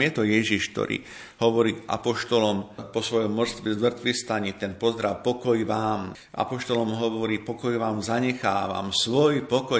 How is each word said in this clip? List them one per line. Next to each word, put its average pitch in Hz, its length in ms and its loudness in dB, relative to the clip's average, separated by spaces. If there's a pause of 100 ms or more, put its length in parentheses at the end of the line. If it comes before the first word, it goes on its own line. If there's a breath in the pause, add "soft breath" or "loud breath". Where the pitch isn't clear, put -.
Je 156 80 2
to 117 160 0
Ježiš, 107 480 2
ktorý - 240 -2 (400 loud breath)
hovorí 113 480 4
apoštolom 110 880 0 (160)
po 117 80 -2
svojom 110 320 0
mŕtve-, 110 480 -2
zmŕtvychvstaní 117 800 -2
ten 98 160 -4
pozdrav: 110 480 0
„Pokoj 123 400 2
vám.“ 107 480 -2 (240 loud breath)
Apoštolom 117 640 -2
hovorí: 110 400 0
„Pokoj 120 400 -4
vám 110 240 -2
zanechávam, 98 880 -2
svoj 139 560 2
pokoj 131 320 2